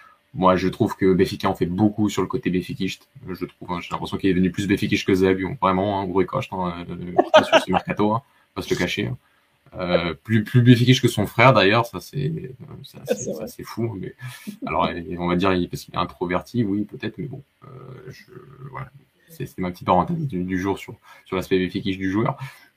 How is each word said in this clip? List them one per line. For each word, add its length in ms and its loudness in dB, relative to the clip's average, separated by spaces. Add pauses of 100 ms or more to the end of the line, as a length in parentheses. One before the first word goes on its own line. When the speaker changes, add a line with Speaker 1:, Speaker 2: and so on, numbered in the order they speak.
(340)
Speaker 1:
Moi, 200 4
je 140 0
trouve 260 0
que 200 2
Benfica 340 0
en 60 0
fait 120 0
beaucoup 440 2
sur 120 -2
le 60 -2
côté 220 -4
benfiquiste, 580 -4 (200)
je 180 -8
trouve, 260 -14
hein, 80 -6
j'ai 100 -14
l'impression 280 -6
qu'il 100 2
est 60 4
devenu 180 4
plus 160 -4
benfiquiste 380 0
que 80 4
Zahabu, 320 4
hein, 140 -6
vraiment, 400 2
hein, 60 -4
gros 140 2
écoche, 320 -2
hein, 360 -6
euh, 560 2
sur 180 2
ce 100 -4
mercato, 400 0
hein, 100 -2 (320)
pas 80 -8
se 80 -12
le 60 2
cacher, 300 -2
hein. 100 -6 (580)
Euh, 400 -2
plus, 300 0
plus 180 4
benfiquiste 400 8
que 60 2
son 180 0
frère 260 6
d'ailleurs, 340 4
ça 120 -12
c'est, 300 -6
euh, 240 -8 (320)
ça, 160 -20
Speaker 2:
Ah, 60 -16
Speaker 1:
c'est, 80 -2
Speaker 2:
c'est 100 -6
Speaker 1:
ça, 80 -6
Speaker 2:
vrai. 160 -10
Speaker 1:
c'est 160 -16
fou, 340 -6
mais 160 -12 (520)
alors, 220 -2 (300)
on 80 -4
va 80 2
dire, 180 2
il, 160 0
parce 140 -10
qu'il 120 -20
est 40 -2
introverti, 640 -4
oui, 220 -2
peut-être, 340 -10
mais 80 -8
bon, 160 -14 (220)
euh, 40 -20 (400)
je, 220 -20 (400)
voilà. 180 -12 (420)
C'est, 140 -10
c'est 140 -12
ma 120 -4
petite 160 -12
parenthèse 400 2
du, 160 -4
du 160 -2
jour 200 -2
sur, 160 -16 (320)
sur 100 -4
l'aspect 260 2
benfiquiste 360 -4
du 120 -2
joueur. 280 0 (380)